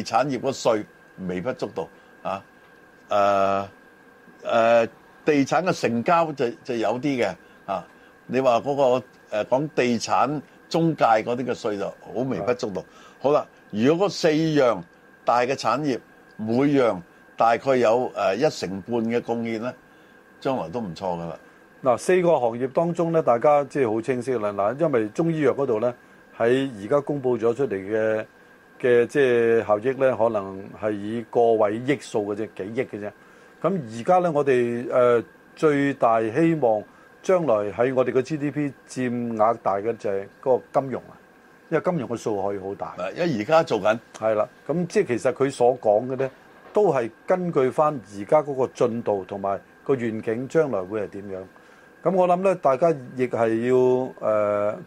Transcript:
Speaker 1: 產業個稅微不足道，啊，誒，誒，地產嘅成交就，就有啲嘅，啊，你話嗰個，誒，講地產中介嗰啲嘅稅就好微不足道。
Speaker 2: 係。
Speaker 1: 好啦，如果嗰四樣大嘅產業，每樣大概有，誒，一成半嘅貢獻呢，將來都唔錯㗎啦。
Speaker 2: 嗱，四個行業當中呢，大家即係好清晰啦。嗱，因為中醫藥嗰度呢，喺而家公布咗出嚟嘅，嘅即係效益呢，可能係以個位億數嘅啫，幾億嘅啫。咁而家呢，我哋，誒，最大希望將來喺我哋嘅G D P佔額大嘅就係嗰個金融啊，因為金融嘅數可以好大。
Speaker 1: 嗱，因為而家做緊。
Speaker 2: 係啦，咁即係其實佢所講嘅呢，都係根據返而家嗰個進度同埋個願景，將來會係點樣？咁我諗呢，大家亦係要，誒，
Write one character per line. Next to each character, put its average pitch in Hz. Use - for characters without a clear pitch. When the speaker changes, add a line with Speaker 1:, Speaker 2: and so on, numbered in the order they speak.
Speaker 1:
產 117
業 127
個 135
稅 113
微 90
不 123
足 123
道， 82
啊， 95
誒， 98
誒， 117
地 156
產 151
嘅 180
成 117
交 170
就， 131
就 127
有 110
啲 131
嘅， 90
啊， 95
你 127
話 123
嗰 139
個， 127
誒， 104
講 143
地 123
產 120
中 165
介 139
嗰 113
啲 131
嘅 120
稅 104
就 95
好 -
微 101
不 117
足 117
道。 90
Speaker 2:
係。 -
Speaker 1:
好 135
啦， 139
如 123
果 196
嗰 -
四 -
樣 147
大 123
嘅 123
產 120
業， 139
每 107
樣 113
大 117
概 131
有， 117
誒， 98
一 101
成 95
半 113
嘅 117
貢 117
獻 113
呢， 123
將 135
來 82
都 120
唔 104
錯 90
㗎 85
啦。 71
Speaker 2:
嗱， 123
四 185
個 165
行 120
業 131
當 170
中 170
呢， 160
大 123
家 147
即 139
係 113
好 113
清 123
晰 127
啦。 104
嗱， 101
因 160
為 110
中 165
醫 160
藥 123
嗰 139
度 110
呢， 120
喺 131
而 104
家 143
公 143
布 123
咗 117
出 135
嚟 104
嘅， 107
嘅 120
即 143
係 117
效 104
益 120
呢， 131
可 110
能 98
係 107
以 107
個 117
位 107
億 127
數 104
嘅 -
啫， 104
幾 101
億 123
嘅 104
啫。 101
咁 135
而 117
家 180
呢， 175
我 147
哋， 120
誒， 120
最 139
大 113
希 156
望 110
將 180
來 117
喺 123
我 127
哋 123
嘅 127
G 151
D 143
P 143
佔 120
額 110
大 101
嘅 113
就 113
係 98
嗰 123
個 139
金 135
融 104
啊， -
因 160
為 143
金 180
融 110
嘅 117
數 104
可 101
以 98
好 95
大。 80
Speaker 1:
嗱， 95
因 127
為 151
而 -
家 160
做 117
緊。 107
Speaker 2:
係 110
啦， 107
咁 170
即 214
係 180
其 117
實 127
佢 135
所 123
講 110
嘅 131
呢， 131
都 202
係 117
根 180
據 135
返 151
而 101
家 151
嗰 143
個 127
進 117
度 98
同 104
埋 98
個 139
願 113
景， 117
將 156
來 101
會 101
係 92
點 98
樣？ 92
咁 180
我 180
諗 175
呢， 190
大 135
家 170
亦 127
係 113
要， 127
誒， 110